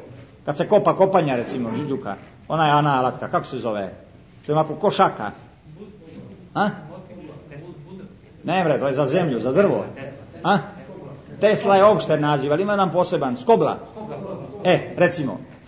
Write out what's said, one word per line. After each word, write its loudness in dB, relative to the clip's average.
kad -4
se -2
kopa 4
kopanja, 4
recimo, -4
džidžuka, -6
ona 2
je 4
ana 4
alatka, -2
kako -2
se -8
zove? -4
Što -4
je 2
onako 0
ko 0
šaka. 0
A? 0
Ne, 0
bre, 2
to -2
je -2
za 2
zemlju, 0
za -2
drvo. 2
A? 4
Tesla 4
je 8
opšter 4
naziv, 0
ali 2
ima -2
jedan 2
poseban, 0
skobla. 2
E, 2
recimo, 0